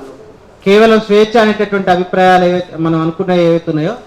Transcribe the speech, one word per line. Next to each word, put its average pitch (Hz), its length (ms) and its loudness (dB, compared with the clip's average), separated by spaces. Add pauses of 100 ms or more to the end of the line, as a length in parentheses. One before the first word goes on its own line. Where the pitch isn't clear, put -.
(640)
కేవలం 214 360 4
స్వేచ్ఛ 214 400 0
అనేటటువంటి 208 500 -2
అభిప్రాయాలు 180 540 2
ఏవైతే 180 320 -4
మనం 160 240 -2
అనుకున్న 170 320 -4
ఏవైతే 170 380 0
ఉన్నాయో, 156 240 -4 (120)